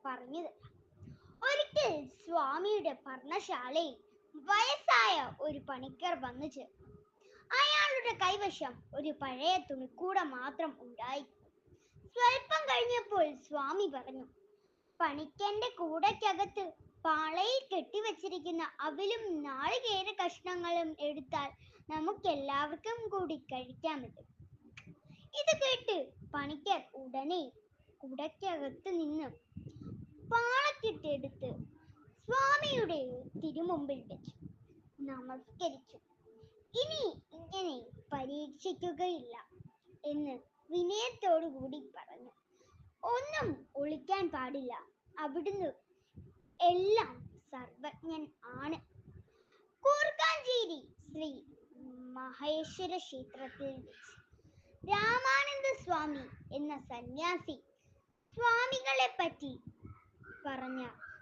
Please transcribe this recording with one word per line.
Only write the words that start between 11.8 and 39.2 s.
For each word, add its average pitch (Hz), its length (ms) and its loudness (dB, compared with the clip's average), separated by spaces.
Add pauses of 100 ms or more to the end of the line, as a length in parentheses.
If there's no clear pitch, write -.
സ്വൽപ്പം 523 600 4
കഴിഞ്ഞപ്പോൾ 453 760 4
സ്വാമി 294 520 0
പറഞ്ഞു, 262 340 -10 (720)
"പണിക്കന്റെ 349 680 0
കൂടയ്ക്കകത്ത് 370 1000 2 (340)
പാളയിൽ 349 680 2
കെട്ടിവച്ചിരിക്കുന്ന 349 1040 -2
അവിലും 381 640 -2
നാളികേര 381 840 0
കഷ്ണങ്ങളും 339 720 0
എടുത്താൽ 285 520 -2 (380)
നമുക്കെല്ലാവർക്കും 320 1200 0
കൂടി 349 280 -2
കഴിക്കാമല്ലോ." 254 840 -6 (1160)
ഇത് 622 180 6
കേട്ട് 480 540 2 (220)
പണിക്കർ 294 500 0 (100)
ഉടനെ 269 580 -2 (460)
കുടയ്ക്കകത്ത് 285 920 -6
നിന്ന് 311 380 0 (1000)
പാളക്കിട്ടെടുത്ത് 453 1200 0 (760)
സ്വാമിയുടെ 466 960 2 (160)
തിരുമുമ്പിൽ 302 680 -2
വെച്ചു - 280 -14 (680)
നമസ്കരിച്ചു. 262 960 -6 (800)
"ഇനി 571 440 0 (120)
ഇങ്ങനെ 330 520 -4 (280)
പരീക്ഷിക്കുകയില്ല" 285 1300 -4 (580)